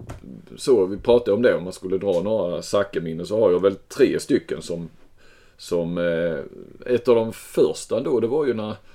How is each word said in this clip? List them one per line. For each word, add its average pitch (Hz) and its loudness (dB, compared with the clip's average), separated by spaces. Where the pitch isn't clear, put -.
så, 110 4
vi 98 -4
pratade 117 4
om 107 2
det, 110 4
om 82 -4
man 87 -10
skulle 92 -4
dra 90 0
några 90 -2
Zacke-minnen, 85 -2
så 104 -2
har 104 6
jag 90 2
väl 95 4
tre 90 2
stycken - -2
som... 85 -8
som, 87 -4
eh, 85 -2
ett 117 0
av 123 6
de 113 0
första - -2
då, 139 0
det 113 2
var 143 0
ju 131 2
när... 107 -6